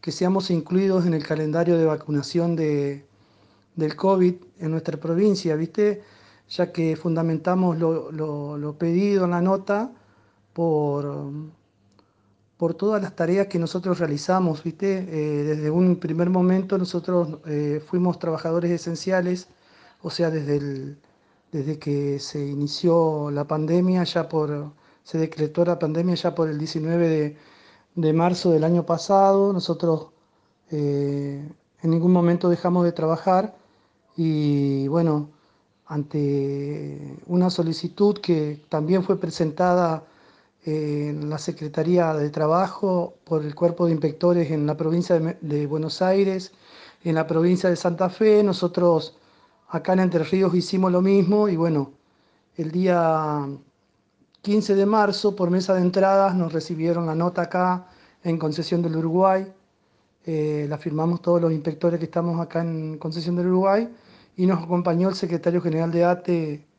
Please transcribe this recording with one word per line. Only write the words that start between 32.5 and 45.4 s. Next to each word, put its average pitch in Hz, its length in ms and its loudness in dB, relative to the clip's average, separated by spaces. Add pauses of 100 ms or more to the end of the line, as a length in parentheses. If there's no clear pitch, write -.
de 170 80 0
trabajar 170 600 0 (640)
y, 143 720 0
bueno, 151 420 0 (560)
ante 143 1400 -4
una 180 240 2
solicitud 180 680 0
que 151 500 -2
también 170 360 0
fue 190 160 0
presentada, 170 840 0 (600)
eh, 151 460 -4
en 147 180 -6
la 151 100 -6
Secretaría 160 760 0
de 147 160 -2
Trabajo 180 840 0 (100)
por 156 200 -2
el 147 100 -8
Cuerpo 170 300 0
de 170 80 4
Inspectores 160 580 0
en 151 160 0
la 151 100 -2
provincia 170 380 0
de 160 60 4
Me-, 165 220 -4